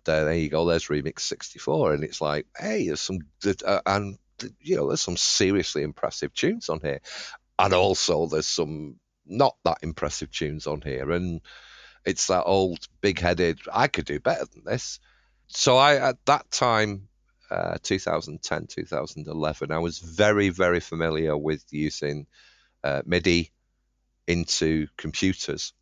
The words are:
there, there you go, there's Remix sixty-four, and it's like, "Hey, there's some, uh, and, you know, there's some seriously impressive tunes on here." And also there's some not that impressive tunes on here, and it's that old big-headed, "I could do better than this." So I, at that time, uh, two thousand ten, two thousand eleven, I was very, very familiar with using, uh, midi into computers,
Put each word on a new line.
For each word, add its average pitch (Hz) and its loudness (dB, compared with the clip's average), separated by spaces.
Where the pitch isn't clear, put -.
there, 78 2
there 80 2
you 80 0
go, 80 2
there's 85 2
Remix 76 -4
sixty-four, - -2
and 73 0
it's - -10
like, 76 -2
"Hey, 202 -2
there's 76 -4
some, 95 -6
uh, 98 2
and, 98 -2
you 165 -2
know, 71 0
there's 85 0
some 87 -4
seriously 92 2
impressive - -6
tunes 208 -2
on 78 -4
here." 71 -4
And 95 4
also 90 4
there's 78 0
some 76 -4
not 123 2
that - 0
impressive 78 -6
tunes 76 -6
on 76 -4
here, 69 -6
and 87 -2
it's - -2
that 92 2
old 95 2
big-headed, 87 2
"I 120 4
could - -4
do 73 -6
better - -2
than - -18
this." - -6
So - 4
I, 135 6
at - -4
that - 2
time, 107 2
uh, 85 -2
two 95 0
thousand 80 -4
ten, 80 -4
two - -8
thousand 78 -6
eleven, 78 -4
I 80 0
was 85 -2
very, 101 4
very 87 4
familiar 80 0
with 76 -2
using, 73 -4
uh, 69 -2
midi 85 2
into 80 0
computers, 80 -4